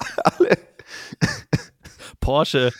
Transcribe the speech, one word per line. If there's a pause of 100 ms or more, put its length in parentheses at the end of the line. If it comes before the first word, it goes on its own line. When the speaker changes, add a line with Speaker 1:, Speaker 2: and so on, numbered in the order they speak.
(240)
Speaker 1:
<laughs>
Alle. (1600)
Speaker 2:
Porsche,